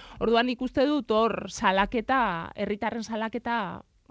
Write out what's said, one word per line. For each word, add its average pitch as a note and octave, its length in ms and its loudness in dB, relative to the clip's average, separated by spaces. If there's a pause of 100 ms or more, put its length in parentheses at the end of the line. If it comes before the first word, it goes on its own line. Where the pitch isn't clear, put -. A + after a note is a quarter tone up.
(200)
Orduan A#3 280 4
nik B3 140 -4
uste C4 260 0
dut D4 240 0
hor A3 380 2
salaketa, G3+ 1080 0
herritarren G#3+ 480 -4
salaketa A3 800 -4 (280)